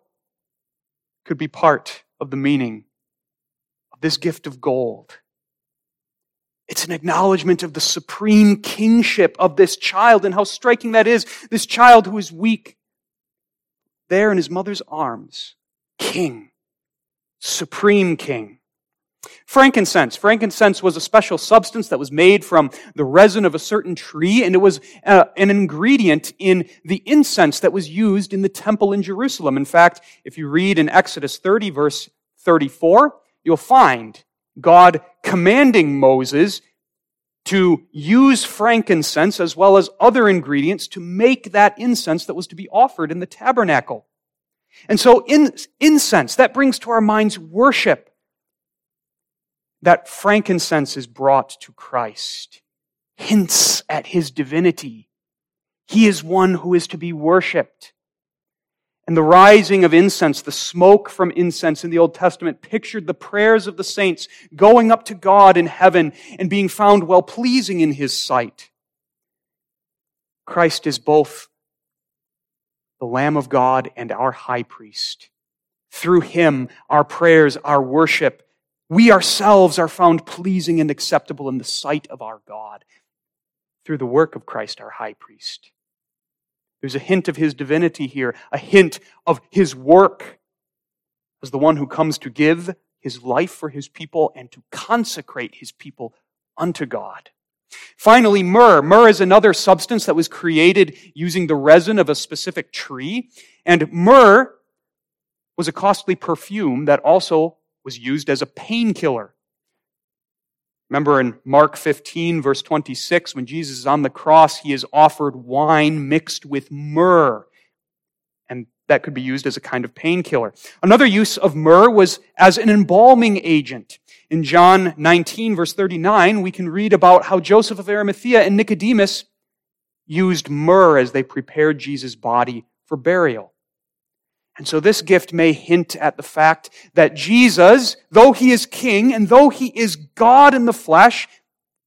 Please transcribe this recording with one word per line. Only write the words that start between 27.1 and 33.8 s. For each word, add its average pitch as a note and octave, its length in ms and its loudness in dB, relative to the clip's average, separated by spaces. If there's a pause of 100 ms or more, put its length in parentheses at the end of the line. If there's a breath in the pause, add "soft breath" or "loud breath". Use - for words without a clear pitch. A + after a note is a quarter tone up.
that F#3 140 0
was F3 160 -8
used G3 440 -2
in G3 80 -6
the G3 80 -4
temple G#3 440 -4
in G3+ 100 -4
Jerusalem. F#3 540 -6
In C#3 80 -6
fact, E3+ 360 2 (220 soft breath)
if - 140 -20
you D#3 100 -12
read F3 320 -2
in D3+ 100 0
Exodus D#3+ 480 -2
thirty, G3+ 320 -4
verse D3 400 -6 (300)
thirty-four, E3+ 760 0 (280)
you'll E3 140 0
find C3 680 0 (360)